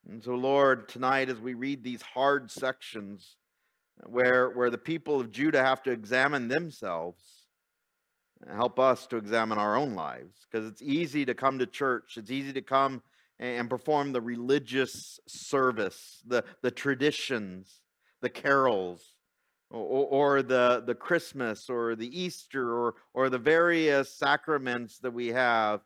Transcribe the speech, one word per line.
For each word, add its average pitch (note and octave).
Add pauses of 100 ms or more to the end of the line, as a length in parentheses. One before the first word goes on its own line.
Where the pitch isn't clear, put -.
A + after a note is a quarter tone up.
And A2
so, B2
Lord, C3
tonight B2+
as A#2+
we B2
read C3
these A#2+
hard C3+
sections G#2 (680)
where, B2+
where B2
the A#2+
people D#3
of A2+
Judah C3+
have C3
to C3+
examine B2
themselves, G#2 (1300)
help A#2
us C3
to B2+
examine A2
our G#2
own C3
lives, C#2+
'cause A2
it's A2
easy C#3+
to B2
come C3+
to B2+
church. -
It's A2
easy C#3
to C3
come C3+ (380)
and A#2+
perform C#3+
the B2+
religious B2
service, -
the, A#2+ (180)
the B2+
traditions, B2 (400)
the B2+
carols, A#2 (560)
or, B2 (300)
or C3+
the, B2
the A#2+
Christmas B2
or A#2
the A#2+
Easter C#3
or, A#2 (180)
or C3
the B2+
various D#3
sacraments C3+
that B2+
we A#2+
have. A#2